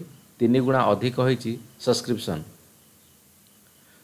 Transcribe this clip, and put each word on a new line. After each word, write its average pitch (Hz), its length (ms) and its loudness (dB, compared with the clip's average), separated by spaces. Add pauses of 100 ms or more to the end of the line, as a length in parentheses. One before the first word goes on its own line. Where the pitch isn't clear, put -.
(400)
ତିନି 123 200 4
ଗୁଣା 131 220 2
ଅଧିକ 104 380 0
ହୋଇଛି 123 400 -2 (200)
ସବସ୍କ୍ରିପସନ୍। 104 640 -2 (1600)